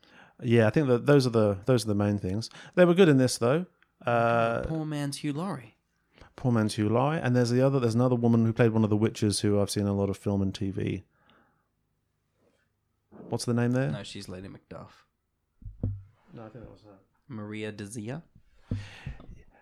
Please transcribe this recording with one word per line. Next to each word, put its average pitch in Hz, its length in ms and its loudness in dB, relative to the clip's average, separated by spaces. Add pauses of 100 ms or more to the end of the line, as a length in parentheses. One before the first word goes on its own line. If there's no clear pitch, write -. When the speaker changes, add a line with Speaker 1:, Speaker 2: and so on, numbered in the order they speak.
(420)
Speaker 1:
Yeah, 117 240 4
I 107 40 4
think 151 180 2
that 120 180 2
those 139 200 6
are 120 40 2
the, 107 360 2
those 123 180 2
are 110 40 -4
the 104 60 0
main 101 240 0
things. 95 320 -6 (240)
They 180 100 8
were 175 100 4
good 180 140 6
in 143 80 6
this 127 220 2
though. 151 280 0 (380)
Uh, 117 600 0
Speaker 2:
Poor 160 200 -6
man's 143 340 -6
Hugh 147 140 -6
Laurie. 143 440 -10 (600)
Speaker 1:
Poor 123 160 -2
man's 107 220 2
Hugh 104 160 0
Laurie. 139 280 0
And 123 160 0
there's 123 160 2
the 123 120 2
other, 135 180 2
there's 117 140 0
another 123 220 2
woman 117 280 2
who 113 80 2
played 117 200 2
one 110 120 2
of 104 60 0
the 104 60 4
witches 107 440 0
who 104 200 2
I've 98 100 0
seen 101 160 -2
a 101 80 0
lot 98 160 0
of 95 80 -6
film 101 240 -2
and 95 120 -2
T 98 160 -6
V. 101 340 -6 (2250)
What's 117 160 -6
the 120 100 -2
name 120 180 0
there? 131 180 -2
Speaker 2:
No, 101 120 -6
she's 98 260 -14
Lady 95 200 -12
Macduff. - 560 -20 (1300)
Speaker 1:
No, 120 120 -20
I 110 40 -20
think 120 160 -20
that 117 60 -20
was 104 120 -20
her. 101 160 -20 (300)
Speaker 2:
Maria 107 440 -10
De 104 140 -12
Zia? 117 360 -12 (1400)